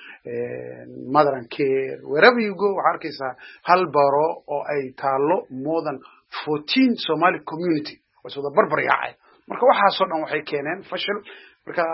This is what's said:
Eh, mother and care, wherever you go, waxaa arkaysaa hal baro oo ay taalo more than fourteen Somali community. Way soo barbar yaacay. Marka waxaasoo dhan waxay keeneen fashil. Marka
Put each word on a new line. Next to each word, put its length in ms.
Eh, 600
mother 300
and 160
care, 500
wherever 400
you 140
go, 160
waxaa 220
arkaysaa 400
hal 260
baro 400
oo 200
ay 180
taalo 420
more 340
than 160
fourteen 640
Somali 480
community. 540
Way 120
soo 160
barbar 340
yaacay. 320
Marka 180
waxaasoo 400
dhan 160
waxay 200
keeneen 400
fashil. 360
Marka 200